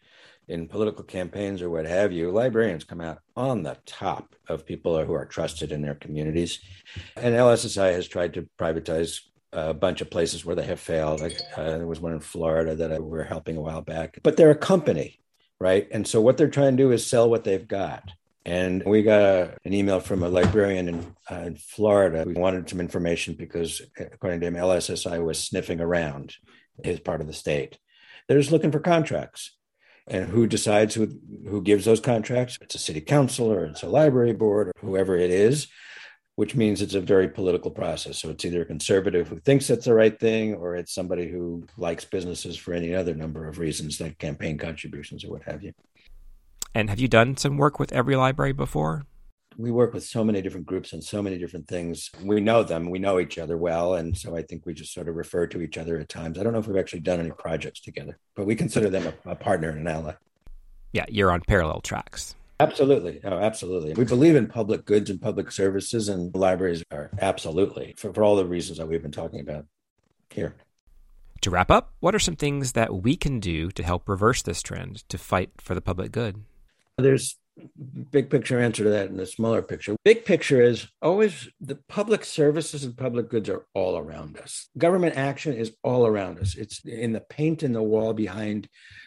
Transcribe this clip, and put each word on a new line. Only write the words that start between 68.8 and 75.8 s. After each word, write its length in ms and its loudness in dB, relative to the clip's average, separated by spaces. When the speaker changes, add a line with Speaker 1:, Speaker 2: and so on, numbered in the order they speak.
Speaker 1:
we've 140 -2
been 100 -12
talking 280 -8
about 260 -10
here. 260 -6
Speaker 2:
To 80 0
wrap 200 2
up, 300 4
what 160 2
are 40 2
some 180 -2
things 340 -2
that 320 0
we 120 4
can 240 -2
do 320 -2
to 120 -6
help 240 -2
reverse 340 2
this 200 -4
trend 480 -12
to 80 -8
fight 420 -2
for 160 -6
the 60 -4